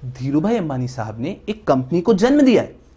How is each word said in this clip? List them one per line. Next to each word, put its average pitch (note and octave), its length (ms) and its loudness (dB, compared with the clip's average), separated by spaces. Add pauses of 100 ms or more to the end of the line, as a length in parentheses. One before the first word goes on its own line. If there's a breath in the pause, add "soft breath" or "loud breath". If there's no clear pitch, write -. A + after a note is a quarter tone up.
धीरूभाई C#3+ 520 -2
अंबानी C#3 300 -4
साहब A2 340 -8
ने E3+ 160 -8 (120)
एक - 180 -8
कंपनी C3 340 2
को A3+ 120 2
जन्म B3 280 4
दिया A#3+ 200 4
है, - 140 -8 (220)